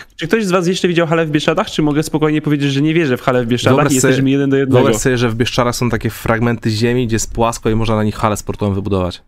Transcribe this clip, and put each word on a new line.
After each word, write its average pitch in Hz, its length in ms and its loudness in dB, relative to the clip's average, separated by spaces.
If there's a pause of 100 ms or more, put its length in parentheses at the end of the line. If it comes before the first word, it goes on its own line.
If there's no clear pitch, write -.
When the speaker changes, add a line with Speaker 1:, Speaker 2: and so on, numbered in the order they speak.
(160)
Speaker 1:
Czy 165 100 -8
ktoś 226 200 0
z 185 40 -2
was 175 160 2
jeszcze 185 220 0
widział 170 180 0
halę 165 200 0
w 151 40 -6
Bieszczadach, 156 400 -2
czy - 120 -2
mogę 147 200 0
spokojnie 151 400 -2
powiedzieć, 143 300 0
że 139 100 0
nie 156 120 0
wierzę 151 220 0
w - 60 -6
halę 123 220 0
w - 20 -4
Bieszczadach 120 300 2
Speaker 2:
Wyobraź 143 160 2
Speaker 1:
i 131 80 2
Speaker 2:
sobie, 131 100 4
Speaker 1:
jesteśmy 135 200 2
jeden 139 200 2
do 135 60 2
jednego? 131 220 4
Speaker 2:
wyobraź 127 180 4
sobie, 123 220 0
że 120 100 2
w 110 60 -4
Bieszczadach 120 420 0
są 120 140 0
takie 113 200 -2
fragmenty 117 600 -2
ziemi, 120 360 0
gdzie 110 100 -2
jest - 180 -4
płasko 117 360 -2
i 110 40 2
można 110 220 0
na 107 80 0
nich 107 120 -2
halę 107 200 0
sportową 101 380 -4
wybudować. 95 540 -2